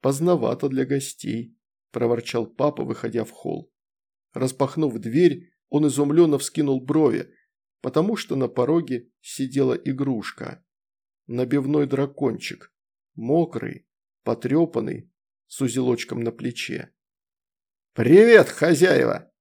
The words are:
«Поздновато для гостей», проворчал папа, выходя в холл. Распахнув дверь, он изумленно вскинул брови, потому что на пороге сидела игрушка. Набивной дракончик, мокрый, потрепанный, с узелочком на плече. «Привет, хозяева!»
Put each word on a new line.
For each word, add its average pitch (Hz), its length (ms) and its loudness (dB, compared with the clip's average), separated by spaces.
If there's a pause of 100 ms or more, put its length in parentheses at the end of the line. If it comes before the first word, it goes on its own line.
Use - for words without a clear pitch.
«Поздновато 139 680 0
для 131 160 -2
гостей», 135 720 -8 (340)
проворчал 120 560 -2
папа, 143 380 -4
выходя 110 400 -6
в 107 60 -16
холл. - 420 -10 (600)
Распахнув 131 680 -2
дверь, 135 540 2 (160)
он 147 180 0
изумленно 147 520 4
вскинул 139 420 -2
брови, 139 520 0 (480)
потому 175 360 -2
что - 200 -6
на 131 120 -2
пороге 127 640 -2 (100)
сидела 131 540 -2
игрушка. - 920 -6 (640)
Набивной 135 600 -2
дракончик, 135 840 -4 (420)
мокрый, 143 720 -4 (380)
потрепанный, 120 880 -2 (360)
с - 140 -14
узелочком 123 640 -2
на 113 100 -4
плече. - 600 -10 (1000)
«Привет, 202 540 8
хозяева!» 151 840 2 (100)